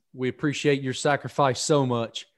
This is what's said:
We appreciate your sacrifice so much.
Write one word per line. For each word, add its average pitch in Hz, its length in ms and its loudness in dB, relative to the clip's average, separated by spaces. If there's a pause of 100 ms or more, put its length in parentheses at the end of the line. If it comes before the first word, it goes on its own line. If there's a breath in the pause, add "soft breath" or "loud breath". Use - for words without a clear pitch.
(120)
We 127 160 -4
appreciate 139 540 0
your 131 100 -4
sacrifice 135 680 0
so 143 260 2
much. 117 400 -4 (120)